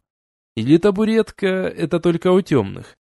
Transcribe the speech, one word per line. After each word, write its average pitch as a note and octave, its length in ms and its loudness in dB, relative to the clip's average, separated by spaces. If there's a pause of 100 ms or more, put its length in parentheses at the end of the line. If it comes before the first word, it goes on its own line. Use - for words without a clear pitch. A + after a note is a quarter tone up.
(540)
Или B2+ 220 2
табуретка — G#3+ 680 0 (300)
это E3+ 220 -4
только E3+ 320 0
у F#3 120 4
тёмных, G2 540 -4 (220)